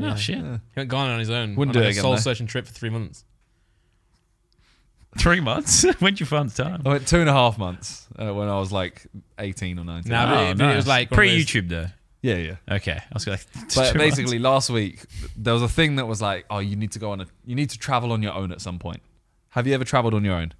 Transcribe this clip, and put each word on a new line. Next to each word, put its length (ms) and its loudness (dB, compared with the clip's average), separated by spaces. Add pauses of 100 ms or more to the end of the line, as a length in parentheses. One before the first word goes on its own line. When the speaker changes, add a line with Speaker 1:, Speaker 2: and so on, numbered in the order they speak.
Speaker 1:
Oh, 40 -4
Speaker 2:
Yeah. 100 -2
Speaker 1:
shit. 240 -4
Speaker 3:
Yeah. 180 -8
Speaker 2:
He 240 -10
went 80 -6
Ghana 240 -2
on 60 -2
his 100 -2
own. 260 -2
Speaker 3:
Wouldn't 220 2
Speaker 2:
on, 40 6
Speaker 3:
do 40 6
Speaker 2:
like, 0 -
Speaker 3:
it 20 4
Speaker 2:
a 40 4
Speaker 3:
again, 100 0
Speaker 2:
soul 140 4
Speaker 3:
though. 20 2
Speaker 2:
searching 300 0
trip 200 -6
for 60 -20
three 160 -6
months. 340 -8 (1900)
Speaker 1:
Three 240 4
months? 420 2
<laughs> 160 4
When'd 200 4
you 60 -2
find 240 0
the 140 -4
time? 220 -6
Speaker 3:
I 40 2
went 180 2
two 120 6
and 100 4
a 40 6
half 240 4
months, 500 -8 (120)
uh, 140 -6
when 160 -2
I 100 0
was, 120 -2
like, 340 -4 (320)
eighteen 420 -6
or 60 -10
nineteen. 260 -8
Speaker 2:
Nah, 140 2
but 120 4
Speaker 1:
Oh, 140 4
Speaker 2:
it, 60 0
but 140 4
it 40 4
was, 100 2
Speaker 1:
nice. 20 -2
Speaker 2:
like, 240 2
one 100 6
of 40 8
those 200 4
Speaker 1:
Pre-YouTube, 240 0
though. 180 -4 (360)
Speaker 3:
Yeah, 120 2
yeah. 200 -6 (140)
Speaker 1:
Okay. 300 -2
I 140 -18
was 140 -4
like, 220 -6
<laughs> 40 -20
Speaker 3:
But 160 -14
Speaker 1:
two 100 0
months. 140 4
Speaker 3:
basically, 460 2
last 320 2
week, 300 -2 (360)
there 160 2
was 80 4
a 80 2
thing 280 2
that 100 -2
was 140 -4
like, 280 -4
"Oh, 100 -4
you 180 -2
need 160 -4
to 60 -12
go 120 -6
on 100 -6
a, 60 -12 (180)
you 80 -8
need 180 -2
to 60 -12
travel 340 -2
on 120 0
your 100 -2
own 180 -4
at 100 -12
some 180 -8
point." 220 -10 (480)
Have 180 0
you 80 4
ever 80 0
traveled 320 2
on 100 2
your 80 0
own? 260 -4